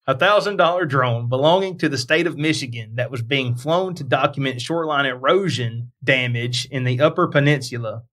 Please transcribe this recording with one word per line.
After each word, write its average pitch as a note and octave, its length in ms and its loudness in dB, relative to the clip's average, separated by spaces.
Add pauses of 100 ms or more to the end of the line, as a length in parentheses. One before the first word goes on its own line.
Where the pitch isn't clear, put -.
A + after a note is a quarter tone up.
A C#3 100 2
thousand G3+ 420 2
dollar F3 280 2
drone B2 440 0
belonging E3+ 500 2
to D#3+ 100 2
the C#3 80 -4
state D#3 300 0
of D3 100 -8
Michigan B2 580 -2
that A#2+ 140 -4
was A#2+ 140 -6
being B2+ 320 -2
flown E3+ 400 -2
to D#3+ 80 -10
document C3 580 0
shoreline D3+ 460 -2
erosion B2+ 880 -2 (100)
damage B2 680 0
in C3 140 -4
the B2+ 180 0
Upper E3 260 2
Peninsula. B2 840 0